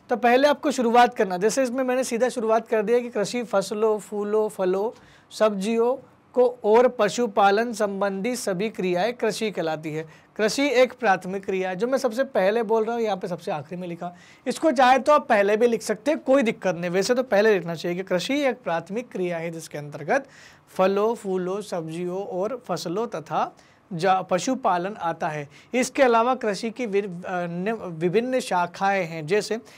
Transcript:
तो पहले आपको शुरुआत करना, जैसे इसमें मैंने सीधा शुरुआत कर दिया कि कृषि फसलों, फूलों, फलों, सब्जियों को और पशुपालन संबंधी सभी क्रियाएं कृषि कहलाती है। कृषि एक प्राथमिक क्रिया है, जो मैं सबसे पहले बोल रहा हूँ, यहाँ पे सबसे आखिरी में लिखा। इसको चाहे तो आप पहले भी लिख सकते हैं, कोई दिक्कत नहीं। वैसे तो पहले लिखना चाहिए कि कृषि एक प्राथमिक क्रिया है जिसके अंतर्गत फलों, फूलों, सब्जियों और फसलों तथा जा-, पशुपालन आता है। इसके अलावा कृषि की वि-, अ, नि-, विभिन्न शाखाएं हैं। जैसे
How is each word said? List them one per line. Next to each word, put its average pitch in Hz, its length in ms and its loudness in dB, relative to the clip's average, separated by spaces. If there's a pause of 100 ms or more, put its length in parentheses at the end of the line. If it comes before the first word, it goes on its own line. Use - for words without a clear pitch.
तो 240 80 0
पहले 247 320 4
आपको 294 220 0
शुरुआत 240 440 4
करना, 190 220 0
जैसे 214 260 2
इसमें 262 220 -2
मैंने 254 200 0
सीधा 233 240 0
शुरुआत 220 400 0
कर 220 140 0
दिया 233 160 2
कि 240 100 -2
कृषि 226 340 -4
फसलों, 208 560 0
फूलों, 208 500 -2
फलों, 196 520 -2 (300)
सब्जियों 226 800 0 (240)
को 247 320 2
और 233 240 6
पशुपालन 220 840 2
संबंधी 202 640 -2
सभी 202 320 -4
क्रियाएं 185 460 -2
कृषि 220 360 -2
कहलाती 160 420 -4
है। 156 300 -10 (140)
कृषि 269 320 0
एक 247 240 4
प्राथमिक 190 520 -2
क्रिया 185 260 -4
है, 185 60 -6
जो 202 100 -2
मैं 262 120 0
सबसे 247 260 -2
पहले 220 380 2
बोल 220 220 0
रहा 233 100 -4
हूँ, 233 80 -2
यहाँ 208 140 0
पे 185 120 -8
सबसे 175 220 -8
आखिरी 175 300 -8
में 180 80 -10
लिखा। 175 260 -10 (320)
इसको 269 240 2
चाहे 262 280 6
तो 285 140 4
आप 294 160 4
पहले 208 280 4
भी 233 100 4
लिख 233 160 0
सकते - 280 -2
हैं, 320 100 0
कोई 269 220 4
दिक्कत 214 320 -2
नहीं। 175 160 -4
वैसे 190 240 0
तो 254 80 0
पहले 214 320 4
लिखना 170 200 -2
चाहिए 175 220 -4
कि 190 60 -6
कृषि 190 380 -2
एक 254 220 -2
प्राथमिक 190 460 -6
क्रिया 175 300 -4
है 170 120 -6
जिसके 165 280 -12
अंतर्गत 151 480 -4 (420)
फलों, 202 460 2
फूलों, 190 460 -4
सब्जियों 175 640 -8
और 202 440 -6
फसलों 185 380 -4
तथा 190 500 -6 (360)
जा-, 185 300 2
पशुपालन 185 720 0
आता 165 340 -4
है। 151 200 -6 (260)
इसके 254 280 0
अलावा 240 320 4
कृषि 220 360 -4
की 240 160 -6
वि-, 202 180 0
अ, 175 220 -10
नि-, 180 480 -4
विभिन्न 190 640 -2
शाखाएं 185 640 -2
हैं। 160 200 -10
जैसे 208 340 -2 (180)